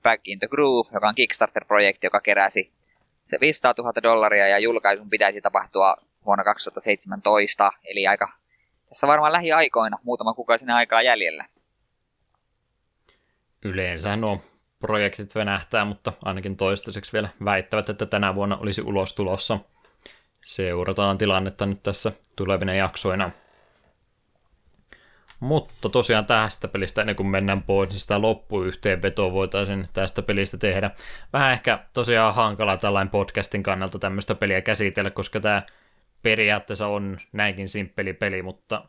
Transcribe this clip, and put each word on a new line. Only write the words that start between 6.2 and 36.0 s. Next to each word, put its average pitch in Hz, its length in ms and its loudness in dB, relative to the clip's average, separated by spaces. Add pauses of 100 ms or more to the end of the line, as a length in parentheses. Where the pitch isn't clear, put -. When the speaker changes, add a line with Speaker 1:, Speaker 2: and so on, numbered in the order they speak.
Speaker 1:
vuonna 101 180 2
kaksituhatta 104 360 -2
seitsemäntoista, 101 920 2 (140)
eli 98 220 -2
aika, 101 240 0 (580)
tässä - 180 0
varmaan 151 260 4
lähiaikoina, 156 680 2
muutama 117 300 -2
kuukausi 117 320 -2
aikaa 120 360 4
jäljellä. 101 440 0 (2250)
Speaker 2:
Yleensä 92 500 -4
nuo 104 260 -2 (380)
projektit 104 560 -2
venähtää, 104 500 -2
mutta 104 280 -8 (120)
ainakin 95 320 -6
toistaiseksi 98 560 -2
vielä 104 160 -2 (160)
väittävät, 101 440 0
että 107 160 -4
tänä 101 300 0
vuonna 98 220 -2
olisi 104 240 -4
ulos 98 340 -2
tulossa. 98 440 -2 (840)
Seurataan 95 720 -2
tilannetta 95 480 0
nyt 98 180 -4
tässä 101 280 -4 (240)
tulevina 95 380 -2
jaksoina. 95 580 -2 (2000)
Mutta 135 500 -2
tosiaan 110 360 2
tästä 110 420 0
pelistä, 98 340 -4
ennen 104 140 -2
kuin 98 120 -2
mennään 98 360 0
pois, 98 260 2
niin 95 100 -8
sitä 101 220 -2
loppuyhteenvetoa 98 1120 -2
voitaisiin 95 640 -2
tästä 98 280 -2
pelistä 98 360 -2
tehdä. 98 340 0 (420)
Vähän 131 200 4
ehkä 117 400 0
tosiaan 113 420 4
hankala 104 420 2
tällainen 98 340 0
podcastin 101 520 -2
kannalta 95 360 -4
tämmöistä 98 360 -4
peliä 95 260 0
käsitellä, 98 500 -2
koska - 280 -6
tää 101 260 0 (560)